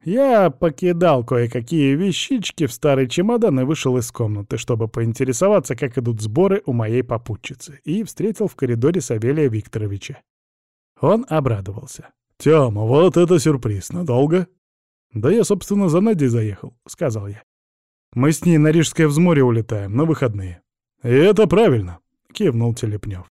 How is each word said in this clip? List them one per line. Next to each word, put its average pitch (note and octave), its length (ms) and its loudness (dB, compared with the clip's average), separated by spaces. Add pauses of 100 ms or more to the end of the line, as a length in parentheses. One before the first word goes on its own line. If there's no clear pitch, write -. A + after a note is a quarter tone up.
Я A3+ 460 4
покидал E3+ 720 0
кое-какие B2 680 0
вещички F#3+ 720 -2
в A#2+ 60 -4
старый C3+ 380 0
чемодан G3+ 500 0
и B2+ 60 0
вышел C3+ 320 -2
из A#2+ 120 -4
комнаты, G#2 460 -6
чтобы A#2 320 -4
поинтересоваться, C3 880 0
как A#2+ 220 -6
идут A#2 240 -4
сборы E3+ 440 0
у D3 60 -4
моей A#2 320 -2
попутчицы, A#2+ 800 -10
и G3 220 -4
встретил F#3+ 420 -4
в - 80 -8
коридоре C3 460 0
Савелия B2+ 480 -2
Викторовича. G#2+ 720 -8 (800)
Он G#3 260 0
обрадовался. G#2+ 840 -6 (260)
"Тёма, B2+ 480 2
вот D3+ 320 4
это F3 200 4
сюрприз! A#2+ 540 -2
Надолго?" E3 560 0 (640)
"Да A2+ 180 -2
я, G#3+ 140 4
собственно, G3+ 460 0
за D#3 100 2
Надей F#3 300 2
заехал", — A2+ 480 -4 (100)
сказал A2 400 -6
я. G2+ 160 -16 (680)
"Мы C3+ 180 2
с - 140 -2
ней E3+ 140 4
на D3+ 120 4
Рижское D#3+ 380 2
взморье D#3 340 4
улетаем A2 540 -2
на D3+ 80 2
выходные". G#2 560 -4 (420)
"И A#2+ 60 -4
это F#3 380 4
правильно", — C#3 520 2 (320)
кивнул A#2 420 -2
Телепнёв. G#2 600 -8